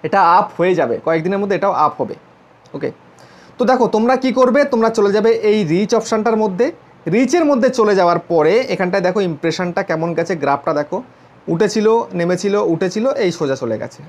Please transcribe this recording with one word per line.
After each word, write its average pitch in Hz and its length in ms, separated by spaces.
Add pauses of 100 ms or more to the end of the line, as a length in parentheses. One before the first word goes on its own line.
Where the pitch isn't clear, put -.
এটা 190 120 (200)
আপ 208 80 (120)
হয়ে 180 220
যাবে, 117 140 (120)
কয়েকদিনের 165 360
মধ্যে 196 160
এটাও 190 160 (100)
আপ 147 160
হবে, 101 140 (640)
ওকে। 143 140 (680)
তো 247 120
দেখো 247 140 (120)
তোমরা 233 260
কি 262 160
করবে, 254 220 (120)
তোমরা 226 160 (100)
চলে 202 180
যাবে 214 140 (200)
এই 214 80 (140)
reach 196 260
অপশানটার 220 440
মধ্যে। 214 240 (480)
রিচের 269 360
মধ্যে 262 180 (100)
চলে 214 200
যাওয়ার 170 220 (100)
পরে 160 220 (220)
এখানটায় 180 320
দেখো 185 120 (100)
ইমপ্রেশনটা 170 520 (100)
কেমন 160 260
গেছে, 165 160 (100)
গ্রাফটা 139 380
দেখো, 160 180 (540)
উঠেছিল, 208 340 (320)
নেমেছিল, 180 360 (180)
উঠেছিল, 190 340 (180)
এই 175 140
সোজা 135 240
চলে 113 200
গেছে - 260